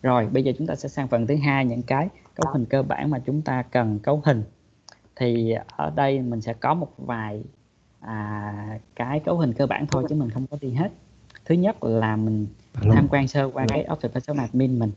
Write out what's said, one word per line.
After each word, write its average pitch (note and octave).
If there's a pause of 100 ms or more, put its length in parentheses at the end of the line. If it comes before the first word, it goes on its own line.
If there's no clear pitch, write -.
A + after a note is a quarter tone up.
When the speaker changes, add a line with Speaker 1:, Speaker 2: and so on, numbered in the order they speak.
Speaker 1:
Rồi, B2
bây C3
giờ C3
chúng D#3
ta E3
sẽ C#3+
sang C3+
phần A#2
thứ C#3
hai, C#3
những A#2+
cái C#3 (260)
cấu -
hình C3+
cơ C3+
bản C#3
mà C#3
chúng C3+
ta C3
cần A2+
cấu C#3+
hình. B2 (760)
Thì A#2 (120)
ở -
đây C#3
mình A#2+
sẽ A2
có C3+
một E3+
vài A2+ (640)
à, G#2 (180)
cái C3
cấu E3+
hình C#3+
cơ C3+
bản -
thôi C3+
chứ D3+
mình C#3
không B2+
có D3
đi C3+
hết. D#3+ (520)
Thứ D#3+
nhất F#3+
là A2
mình G#2+ (280)
Speaker 2:
Alo. A2
Speaker 1:
tham C#3
quan C#3
sơ C#3
qua C3
Speaker 2:
Alo. -
Speaker 1:
cái B2
Office C3+
ba C3+
sáu D3
admin B2+
mình A2